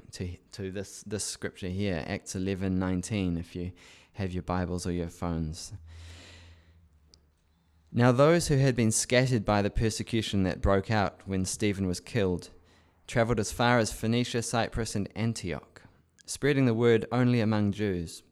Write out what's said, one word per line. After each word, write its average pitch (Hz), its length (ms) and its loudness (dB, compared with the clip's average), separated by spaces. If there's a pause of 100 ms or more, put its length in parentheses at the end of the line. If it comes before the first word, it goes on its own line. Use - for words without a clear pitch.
(140)
to, 90 240 -8 (160)
to 95 180 -8
this, 95 340 -12
this 101 200 -6
scripture - 420 -8
here, 92 400 -2
Acts - 260 -8
eleven 92 460 -2
nineteen, 92 560 -2
if 82 220 -8
you 87 160 -6 (400)
have 98 180 -6
your 90 100 -6
Bibles 87 460 -4
or 87 60 -2
your 85 160 -4
phones. 82 640 -6 (2250)
"Now 120 220 4
those 156 340 6
who 147 80 2
had 135 180 4
been 113 180 2
scattered 123 520 2
by 104 180 2
the 101 80 2
persecution 107 760 0
that 90 180 -2
broke 98 280 2
out 104 360 0
when 95 180 -2
Stephen 95 440 -2
was 90 120 -2
killed 92 520 -2 (540)
travelled 113 360 0
as 101 100 -4
far 123 280 2
as 110 120 0
Phoenicia, 117 500 -2
Cyprus, 113 540 -2
and 98 180 -4
Antioch, 98 680 -6 (440)
spreading 135 400 2
the 117 80 4
word 117 380 4
only 123 300 4
among 107 320 2
Jews. 95 580 -4